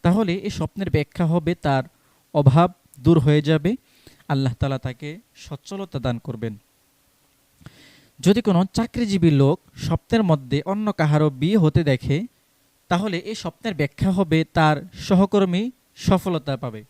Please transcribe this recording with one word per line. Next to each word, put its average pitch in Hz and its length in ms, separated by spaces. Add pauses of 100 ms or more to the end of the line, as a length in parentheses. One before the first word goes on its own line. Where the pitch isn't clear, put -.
তাহলে 180 320
এই 202 160
স্বপ্নের 185 400
ব্যাখ্যা 156 360
হবে 165 280
তার 135 300 (500)
অভাব 151 380 (280)
দূর 160 180
হয়ে 147 240
যাবে, 156 340 (520)
আল্লাহ 135 260
তাআলা 135 240
তাকে 147 400 (160)
সচ্ছলতা 190 640
দান 120 200
করবেন। 110 400 (1600)
যদি 208 220
কোনো 185 300
চাকরিজীবী 196 580
লোক 139 300 (160)
স্বপ্নের - 460
মধ্যে 143 420
অন্য 208 280
কাহারও 151 380
বিয়ে 147 260
হতে 165 280
দেখে, 143 420 (600)
তাহলে 180 300
এই 208 160
স্বপ্নের 202 400
ব্যাখ্যা 147 360
হবে 160 340
তার 156 320 (180)
সহকর্মী 196 760 (260)
সফলতা 170 600
পাবে 110 340